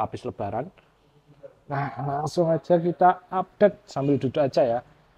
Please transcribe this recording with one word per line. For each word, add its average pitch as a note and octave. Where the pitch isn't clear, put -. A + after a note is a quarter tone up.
habis A2
Lebaran. A2+
Nah, C#3
langsung D3
aja E3
kita F3
update F#3+
sambil C#3
duduk C3
aja C3
ya. A#2+